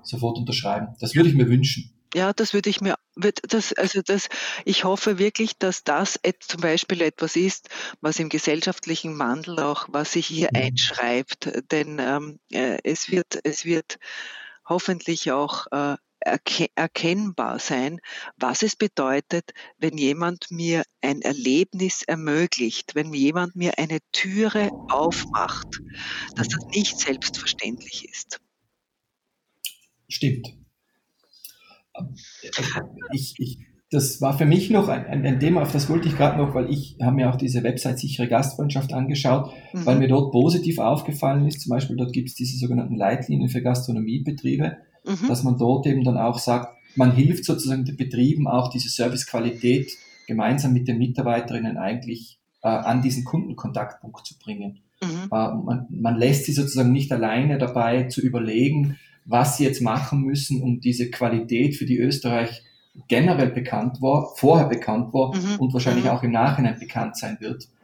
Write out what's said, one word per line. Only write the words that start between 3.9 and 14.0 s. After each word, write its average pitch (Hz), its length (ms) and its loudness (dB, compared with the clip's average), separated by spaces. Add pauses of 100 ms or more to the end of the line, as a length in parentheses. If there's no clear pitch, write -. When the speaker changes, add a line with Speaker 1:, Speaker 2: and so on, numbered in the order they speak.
Speaker 2:
das, 196 260 0 (380)
ich 196 180 0
hoffe 196 340 0
wirklich, 214 400 0
dass 185 240 -2
das 160 400 -2
et-, - 200 -2
zum 170 180 -8
Beispiel 170 400 0
etwas 160 360 -2
ist, 185 340 0 (320)
was 156 160 -2
im 160 100 -2
gesellschaftlichen 160 920 -2
Wandel 156 420 -4
auch, 143 280 -2
was 147 240 -4
sich 170 140 0
hier 160 260 0
Speaker 1:
Mhm. 123 80 2
Speaker 2:
einschreibt. 123 920 -2 (200)
Denn, 151 280 -2
ähm, 143 400 -4 (140)
äh, 185 320 -2
es - 260 -2
wird, - 340 -2
es 156 200 -4
wird 165 340 -2 (680)